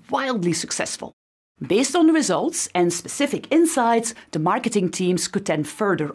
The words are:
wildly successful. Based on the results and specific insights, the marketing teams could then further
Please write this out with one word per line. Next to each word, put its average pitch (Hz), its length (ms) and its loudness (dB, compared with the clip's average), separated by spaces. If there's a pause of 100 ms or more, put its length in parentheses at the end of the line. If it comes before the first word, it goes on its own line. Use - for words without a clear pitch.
wildly 233 440 -2
successful. - 600 -6 (480)
Based 226 320 0
on 339 140 6
the 320 60 6
results 240 600 0
and 175 200 2
specific - 580 -4
insights, 240 600 2 (180)
the 160 80 -2
marketing 190 520 0
teams 180 360 0
could - 160 -4
then 151 220 0
further 175 500 -2